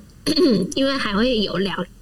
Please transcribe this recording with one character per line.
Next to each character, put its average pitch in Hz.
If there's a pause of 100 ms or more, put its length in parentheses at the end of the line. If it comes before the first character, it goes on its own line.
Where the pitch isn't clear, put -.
(240)
<clears throat> 262
因 269
为 269
还 220
会 233
有 190
良 175 (180)